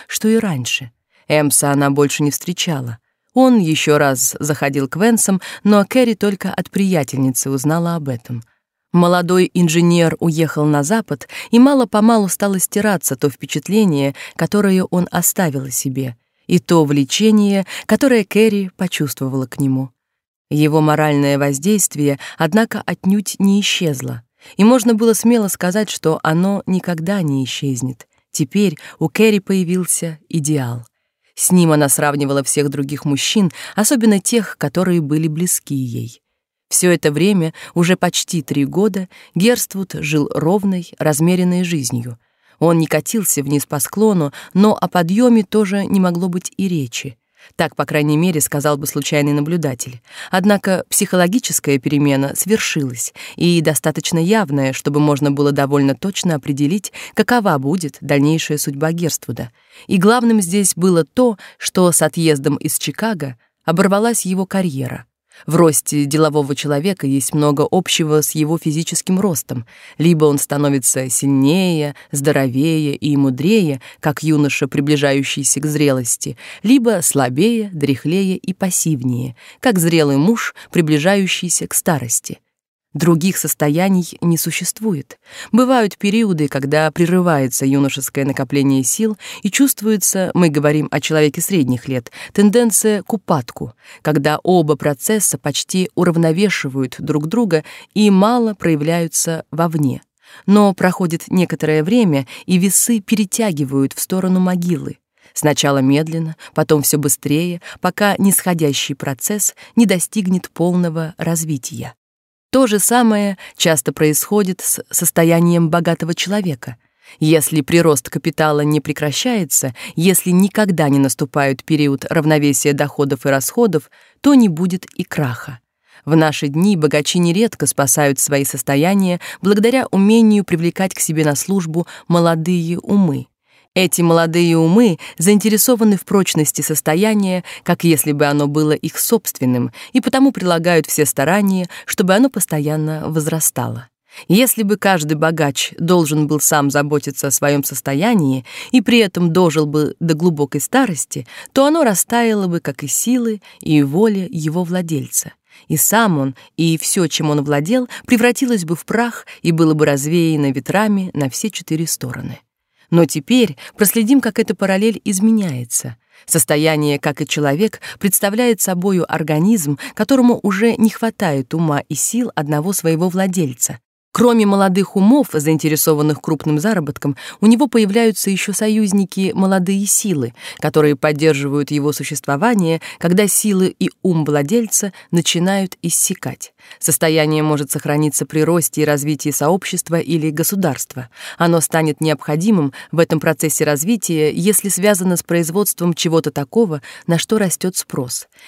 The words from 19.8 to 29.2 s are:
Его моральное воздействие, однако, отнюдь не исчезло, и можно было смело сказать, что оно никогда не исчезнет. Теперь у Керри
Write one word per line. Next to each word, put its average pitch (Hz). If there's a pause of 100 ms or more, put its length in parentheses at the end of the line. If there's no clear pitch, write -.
Его 151
моральное 151
воздействие, 143 (180)
однако, 214
отнюдь 190
не 196
исчезло, 131 (320)
и 190
можно 233
было 226
смело 220
сказать, 185
что -
оно 180
никогда 180
не 139
исчезнет. 127 (240)
Теперь 185 (200)
у 160
Керри 214